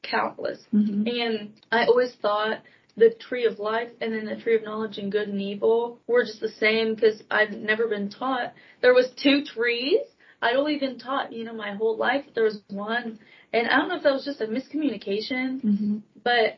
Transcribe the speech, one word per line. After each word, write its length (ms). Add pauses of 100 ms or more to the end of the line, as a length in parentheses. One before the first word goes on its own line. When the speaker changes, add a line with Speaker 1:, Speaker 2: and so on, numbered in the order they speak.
Speaker 1:
Countless. 600 (100)
Speaker 2:
Mm-hmm. 340
Speaker 1:
And 460 (200)
I 140
always 340
thought 380 (360)
the 140
tree 360
of 140
life 300 (100)
and 140
then 120
the 120
tree 180
of 80
knowledge 340
and 140
good 160
and 140
evil 640
were 160
just 160
the 80
same, 480
'cause 340
I've 220
never 360
been 220
taught 440 (280)
there 120
was 180
two 320
trees. 560 (420)
I'd 140
only 220
been 220
taught, 340
you 100
know, 100
my 200
whole 240
life 280
that 100
there 80
was 260
one. 480 (340)
And 160
I 120
don't 100
know 80
if 60
that 100
was 100
just 180
a 40
miscommunication, 1160
Speaker 2:
Mm-hmm. 360 (260)
Speaker 1:
but 340